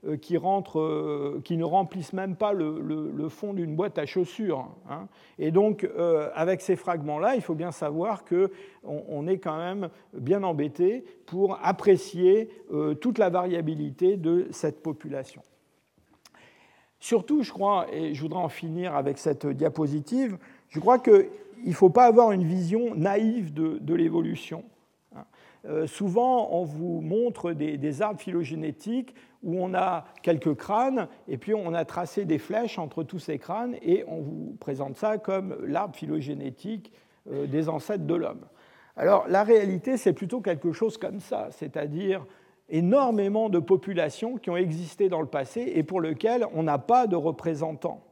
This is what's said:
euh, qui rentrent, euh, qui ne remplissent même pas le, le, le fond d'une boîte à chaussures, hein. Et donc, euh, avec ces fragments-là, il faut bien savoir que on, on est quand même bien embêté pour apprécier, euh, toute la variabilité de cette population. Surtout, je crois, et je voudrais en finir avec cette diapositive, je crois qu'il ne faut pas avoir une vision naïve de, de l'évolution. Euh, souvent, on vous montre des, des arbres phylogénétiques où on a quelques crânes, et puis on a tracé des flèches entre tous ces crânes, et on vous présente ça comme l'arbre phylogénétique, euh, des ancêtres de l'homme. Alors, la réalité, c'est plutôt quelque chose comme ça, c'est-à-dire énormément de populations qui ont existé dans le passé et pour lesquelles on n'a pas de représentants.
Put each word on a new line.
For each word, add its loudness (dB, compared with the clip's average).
euh, -4
qui -2
rentrent, 0
euh, -4
qui -2
ne 0
remplissent -2
même -4
pas 0
le, -2
le, -4
le -6
fond -8
d'une -4
boîte -2
à -4
chaussures, -4
hein. -10
Et 0
donc, 4
euh, 0
avec 0
ces 2
fragments-là, 0
il -2
faut -4
bien -6
savoir -4
que 2
on, -8
on -6
est 0
quand -4
même -6
bien 0
embêté 0
pour 0
apprécier, 4
euh, 0
toute -2
la 6
variabilité 0
de 2
cette -4
population. -8
Surtout, 2
je -4
crois, 2
et -4
je -8
voudrais -4
en -2
finir -4
avec -2
cette -2
diapositive, -2
je -6
crois 6
qu'il 8
ne -2
faut 8
pas 8
avoir 10
une 2
vision 0
naïve 0
de, -2
de -2
l'évolution. -2
Euh, -2
souvent, 2
on 0
vous -6
montre -2
des, -4
des -2
arbres -2
phylogénétiques -6
où -2
on -4
a 0
quelques 2
crânes, 0
et -6
puis -4
on -4
a 0
tracé -6
des 2
flèches -4
entre -6
tous -8
ces -6
crânes, -6
et 2
on -8
vous -10
présente -6
ça 0
comme -4
l'arbre -4
phylogénétique, -6
euh, -4
des 0
ancêtres -4
de 0
l'homme. -4
Alors, 4
la 4
réalité, 4
c'est 4
plutôt -4
quelque -2
chose -2
comme -8
ça, -6
c'est-à-dire -4
énormément 2
de 2
populations 0
qui -6
ont -2
existé 0
dans 0
le -2
passé -4
et 4
pour -2
lesquelles 0
on 0
n'a 2
pas 4
de 2
représentants. -4